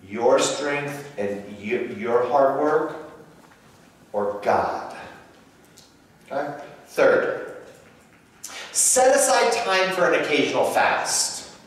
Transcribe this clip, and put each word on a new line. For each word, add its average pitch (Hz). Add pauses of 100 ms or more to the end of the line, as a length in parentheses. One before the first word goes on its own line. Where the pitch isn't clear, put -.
Your 117
strength 143
and 101 (140)
y-, 113
your 117
hard 135
work, 160 (1160)
or 101
God? - (1400)
Okay? - (320)
Third, - (1200)
set 262
aside 240
time 190
for 175
an -
occasional 135
fast. - (180)